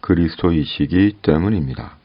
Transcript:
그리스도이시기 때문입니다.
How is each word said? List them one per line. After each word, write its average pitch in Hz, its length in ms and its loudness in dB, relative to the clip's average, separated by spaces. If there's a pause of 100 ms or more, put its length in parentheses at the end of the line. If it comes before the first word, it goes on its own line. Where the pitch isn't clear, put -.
그리스도이시기 87 1200 0
때문입니다. 120 800 -2